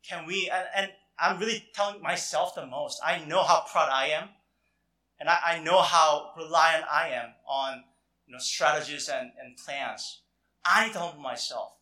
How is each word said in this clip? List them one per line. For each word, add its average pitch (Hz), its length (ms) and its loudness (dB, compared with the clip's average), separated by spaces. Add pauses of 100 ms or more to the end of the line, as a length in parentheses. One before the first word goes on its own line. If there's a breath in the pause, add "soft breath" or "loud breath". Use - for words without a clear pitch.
Can 170 220 -10
we, 185 240 -2
and, 185 160 -2 (100)
and 196 160 -2 (280)
I'm 175 200 0
really 220 340 -2
telling 202 280 -4
myself 175 540 -2
the 151 100 -8
most. - 380 -8
I 165 220 -2
know 165 180 2
how 165 280 6
proud 123 180 2
I 135 180 2
am. 151 220 -4 (920)
And 151 100 -2
I, 170 160 6
I 170 140 0
know 170 220 4
how 156 560 4
reliant 160 540 2
I 156 180 0
am 120 220 -6 (160)
on, 135 360 -4 (440)
you 127 60 -20
know, 127 60 -18
strategies 151 720 0
and, 127 220 -6 (100)
and 123 160 -20
plans. 131 640 -8 (420)
I 202 220 6
need 220 80 -6
to 185 60 -6
humble 170 220 -6
myself. 120 600 -6